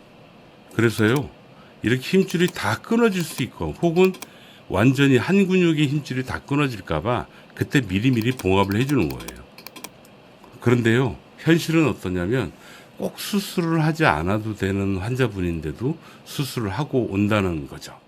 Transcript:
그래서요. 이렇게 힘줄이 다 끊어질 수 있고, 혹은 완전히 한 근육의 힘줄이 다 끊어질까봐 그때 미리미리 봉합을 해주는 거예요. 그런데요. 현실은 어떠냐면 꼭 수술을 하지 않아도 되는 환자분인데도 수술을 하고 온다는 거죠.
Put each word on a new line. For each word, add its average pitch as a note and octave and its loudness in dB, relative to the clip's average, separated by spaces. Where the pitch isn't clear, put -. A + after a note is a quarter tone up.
그래서요. A2+ 2
이렇게 B2+ 0
힘줄이 F#3 2
다 A2 -4
끊어질 A3+ 0
수 C#3 -6
있고, - -6
혹은 F3+ 4
완전히 C3+ 4
한 F#3 4
근육의 E3+ 2
힘줄이 C3 -4
다 E2 -8
끊어질까봐 A2 -2
그때 - 0
미리미리 A2+ 0
봉합을 G2 2
해주는 C#3 0
거예요. - -12
그런데요. A#2 2
현실은 D#3+ 2
어떠냐면 F#2 -2
꼭 - -8
수술을 E3 -2
하지 D#3 0
않아도 G#2 0
되는 G2 -2
환자분인데도 G2+ -4
수술을 B2+ -6
하고 B2 -2
온다는 G2 0
거죠. - -16